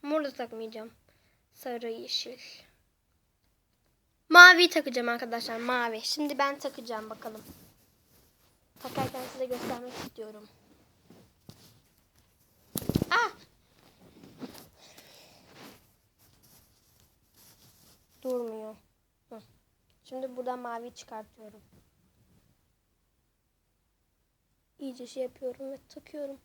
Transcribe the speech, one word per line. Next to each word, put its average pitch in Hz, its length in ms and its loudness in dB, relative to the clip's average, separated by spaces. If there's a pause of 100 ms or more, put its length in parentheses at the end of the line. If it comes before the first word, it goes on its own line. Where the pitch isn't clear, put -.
Mor 294 220 -2
da 277 80 -6
takmayacağım. 226 600 -12 (600)
Sarı, 240 360 -10
yeşil. 240 480 -8 (1900)
Mavi 349 400 12
takacağım 254 400 -2
arkadaşlar. 233 480 -6
Mavi. 233 440 -2
Şimdi 294 360 -4
ben 277 220 0
takacağım 226 500 -10
bakalım. 214 340 -14 (1400)
Takarken 262 420 -6 (120)
size 262 120 -6
göstermek 247 480 -8
istiyorum. 214 540 -16 (2750)
Ah! 440 200 0 (4000)
Durmuyor. 220 520 -6 (540)
Hı. 220 120 -18 (600)
Şimdi 262 320 -10
buradan 254 240 -8
mavi 240 340 -10
çıkartıyorum. 214 680 -20 (3250)
İyice 254 280 -12
şey 262 160 -10
yapıyorum 254 480 -10
ve 269 60 -12 (120)
takıyorum. 285 560 -14